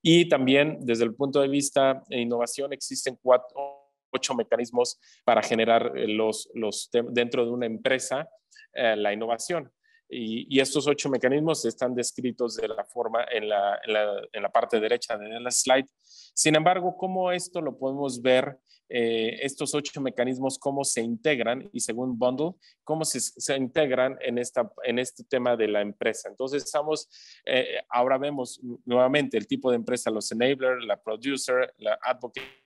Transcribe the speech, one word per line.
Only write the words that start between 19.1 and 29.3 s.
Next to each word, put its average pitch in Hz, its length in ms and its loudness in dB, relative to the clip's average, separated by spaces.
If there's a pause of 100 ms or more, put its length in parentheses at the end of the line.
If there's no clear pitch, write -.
estos 139 340 -6
ocho 147 280 -4
mecanismos, 131 560 -2
¿cómo 139 260 -2
se - 160 -2
integran? 117 720 -2
Y 123 80 -6
según 123 380 -4
Bundle, 131 340 0 (320)
¿cómo 156 220 -2
se, 131 140 -4
se - 360 -4
integran 131 640 0
en, 123 160 -4
esta, 120 340 -2 (140)
en 123 140 0
este - 260 -6
tema 123 320 0
de 110 120 2
la 104 120 2
empresa? 104 480 -4
Entonces, 131 360 -6
estamos, 156 440 -4 (380)
eh, - 320 -2 (100)
ahora 127 300 2
vemos 139 420 -6 (240)
nuevamente 131 540 2